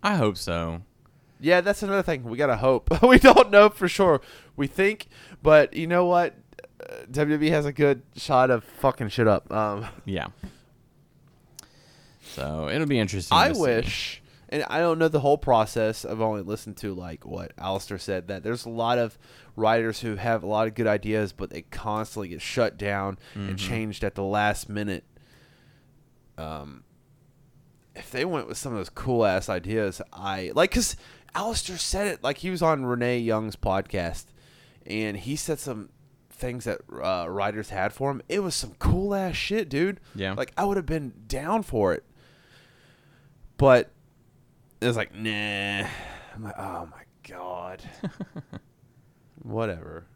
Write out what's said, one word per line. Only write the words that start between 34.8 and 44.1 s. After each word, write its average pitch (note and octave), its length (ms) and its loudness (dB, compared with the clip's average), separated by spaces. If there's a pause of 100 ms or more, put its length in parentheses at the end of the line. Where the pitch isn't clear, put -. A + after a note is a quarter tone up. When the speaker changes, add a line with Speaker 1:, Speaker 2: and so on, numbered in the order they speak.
Speaker 2:
and G#2+ 320 -4
he A2 180 -6
said D3+ 240 -6
some A2+ 300 -10 (400)
things A#2+ 340 -8
that, A2+ 160 -4 (120)
uh, F2 380 -4
writers G2+ 400 -4
had G2 240 -4
for C3+ 160 -4
him. C#3 180 -6
It F#3 120 -2
was F#3 160 -4
some - 240 -8
cool-ass F#3+ 560 0
shit, G3+ 340 -4
dude. F3 300 -2 (160)
Speaker 1:
Yeah. F#2+ 180 -4
Speaker 2:
Like, B2 240 -6
I E3+ 80 0
would G3+ 120 0
have F3+ 100 -4
been D3 260 -4 (140)
down D3+ 360 -4
for G2 300 0
it. - 100 -6 (1500)
But C3 340 6 (880)